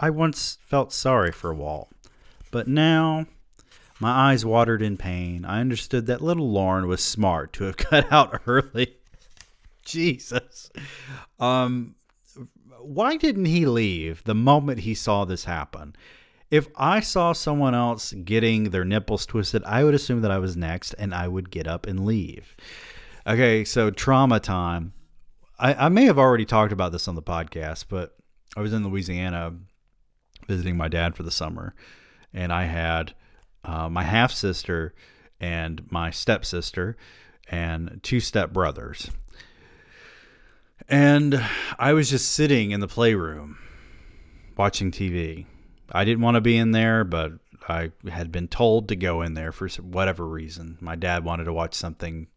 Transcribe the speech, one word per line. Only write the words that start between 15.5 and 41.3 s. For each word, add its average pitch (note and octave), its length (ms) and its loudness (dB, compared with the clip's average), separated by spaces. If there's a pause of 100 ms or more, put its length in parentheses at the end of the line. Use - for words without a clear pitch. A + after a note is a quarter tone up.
If D3+ 260 2
I F3 240 2
saw F3 320 0
someone C#3+ 440 0
else A#2+ 360 -2
getting G#2+ 600 0
their F#2 120 0
nipples G2+ 440 -2
twisted, G#2+ 380 -2
I A#2 180 2
would D3 100 6
assume C3+ 280 0
that G#2+ 100 2
I F#2+ 80 0
was F2+ 180 -4
next, E2+ 380 -6
and G2+ 180 -6
I F2+ 140 -4
would F#2 240 -6
get D#2+ 160 -8
up E2+ 180 -6
and F#2+ 200 -4
leave. - 500 -4 (720)
Okay, A2+ 360 4
so A2 280 2
trauma C3 480 4
time. F2 540 -2 (640)
I, B2+ 260 4
I D#3+ 40 6
may G#3+ 160 8
have F3+ 120 8
already B2 280 6
talked G#2+ 280 4
about F#2 180 0
this F2 160 -6
on F2+ 60 -6
the E2 80 -8
podcast, D#2+ 680 -6
but F2+ 300 -6 (400)
I G#2+ 40 -6
was G#2+ 120 -2
in G#2+ 100 -2
Louisiana F2+ 680 -4 (960)
visiting F2+ 280 -2
my E2 120 -2
dad E2+ 280 -2
for D#2+ 80 -10
the E2 80 -8
summer, D#2+ 420 -8 (600)
and F2+ 180 -6
I F2 140 -2
had, E2 480 -2 (500)
uh, D#2+ 240 -6
my F2 160 -2
half-sister F#2+ 920 0 (460)
and E2 500 -6
my E2 200 -4
stepsister F#2 880 -4 (500)
and E2+ 560 -6
two B2+ 140 -2
stepbrothers. F2 960 -4 (1800)
And C#3+ 520 6 (360)